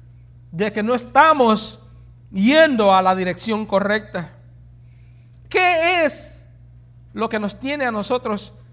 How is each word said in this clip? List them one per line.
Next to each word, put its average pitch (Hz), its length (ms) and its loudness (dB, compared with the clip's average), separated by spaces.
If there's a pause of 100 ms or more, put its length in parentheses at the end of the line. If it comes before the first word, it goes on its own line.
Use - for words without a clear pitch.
(520)
de 202 220 -4
que 220 80 -4
no 233 140 0
estamos 262 880 2 (480)
yendo 233 600 4
a 185 120 6
la 185 120 2
dirección 185 520 -4
correcta. 196 680 -4 (1120)
¿Qué 349 560 0
es - 460 -6 (640)
lo 220 160 -6
que 220 80 -4
nos 202 220 -8
tiene 269 260 -6
a 240 60 -2
nosotros 220 640 -6 (200)